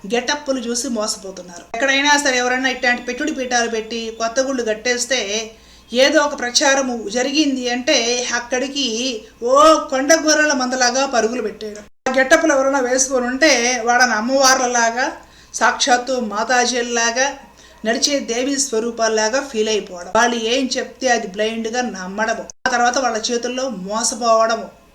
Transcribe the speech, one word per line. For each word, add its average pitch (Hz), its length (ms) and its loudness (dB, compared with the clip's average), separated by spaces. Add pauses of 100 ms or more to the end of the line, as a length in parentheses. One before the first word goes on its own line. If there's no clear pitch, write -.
(140)
గెటప్పులు 269 460 -2
చూసి 240 280 -4
మోసపోతున్నారు. 196 760 -6 (100)
ఎక్కడైనా 277 420 2
సరే 269 220 2
ఎవరైనా 247 300 0
ఇట్లాంటి 247 340 0
పెట్టుడి 277 300 -4
పీఠాలు 247 380 0
పెట్టి 226 480 -6
కొత్త 226 220 -2
గుళ్ళు 262 220 -2
కట్టేస్తే 220 880 -2 (420)
ఏదో 285 280 4
ఒక 285 180 -2
ప్రచారము 247 720 0
జరిగింది 254 600 0
అంటే 247 640 0
అక్కడికి 254 880 -4 (220)
ఓ 294 320 8
కొండ 294 380 0
గొర్రెల 302 400 4
మందలాగా 254 540 0
పరుగులు 240 360 0
పెట్టేయడం. 208 400 -10 (260)
ఆ 254 80 -2
గెటప్పులు 311 360 4
ఎవరైనా 269 260 2
వేసుకొని 254 480 0
ఉంటే 247 580 2
వాళ్ళని 240 280 4
అమ్మవార్లలాగా, 247 1000 2 (420)
సాక్షాత్తు 247 580 2
మాతాజీల్లాగా, 240 1200 0 (500)
నడిచే 277 320 0
దేవీ 254 400 -2
స్వరూపాల్లాగా 226 840 0
ఫీల్ 220 280 -2
అయిపోవడం. 185 460 -4
వాళ్ళు 240 220 2
ఏం 240 400 0
చెప్తే - 320 -4
అది 226 180 0
బ్లైండ్గా 220 540 -4
నమ్మడము, 208 640 -4 (220)
ఆ - 40 2
తర్వాత 247 280 2
వాళ్ళ 233 180 -2
చేతుల్లో 240 520 -4
మోసపోవడము 226 1160 0 (100)